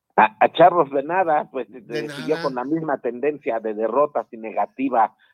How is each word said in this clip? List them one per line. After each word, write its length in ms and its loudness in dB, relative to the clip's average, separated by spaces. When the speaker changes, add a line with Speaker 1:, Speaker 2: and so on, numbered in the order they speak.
Speaker 1:
A, 240 4
a 120 2
Charros 380 6
de 140 -2
nada, 480 0
pues, 180 -8
Speaker 2:
De 300 -10
Speaker 1:
eh, 100 -6
siguió 260 -4
Speaker 2:
nada. 80 -4
Speaker 1:
con 120 -4
la 80 -4
misma 360 -4
tendencia 600 -4
de 160 -6
derrotas 560 0
y 60 -16
negativa 800 -2